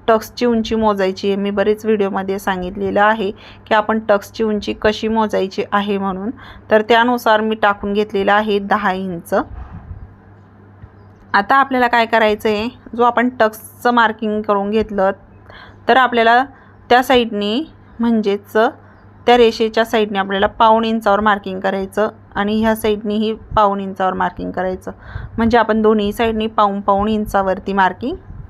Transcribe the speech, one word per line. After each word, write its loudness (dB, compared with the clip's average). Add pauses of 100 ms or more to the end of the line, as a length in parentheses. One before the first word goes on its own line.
टक्सची 0
उंची 0
मोजायची 0
आहे. 0
मी -4
बरेच -2
व्हिडिओमध्ये -2
सांगितलेलं -2
आहे 2 (360)
की 0
आपण 2
टक्सची -2
उंची -2
कशी -2
मोजायची -2 (100)
आहे -2
म्हणून, -6 (400)
तर 4
त्यानुसार 2
मी -2
टाकून -2
घेतलेलं -2
आहे 0
दहा -2
इंच. -8 (2000)
आता 2
आपल्याला 2
काय 2
करायचं 2
आहे, -2 (280)
जो 2
आपण 2
टक्सचं -2
मार्किंग 0
करून -2
घेतलं 0 (800)
तर 6
आपल्याला 4 (460)
त्या 6
साईडनी, 0 (360)
म्हणजेच 0 (720)
त्या 6
रेषेच्या 2
साईडने -2
आपल्याला 0
पाऊण 4
इंचावर 0
मार्किंग 0
करायचं -2 (260)
आणि -2
ह्या 2
साईडनीही -2
पाऊण 0
इंचावर -4
मार्किंग -6
करायचं. -6 (440)
म्हणजे 2
आपण 2
दोन्ही 2
साईडनी -2
पाऊण 0
पाऊण 0
इंचावरती -2
मार्किंग 0 (320)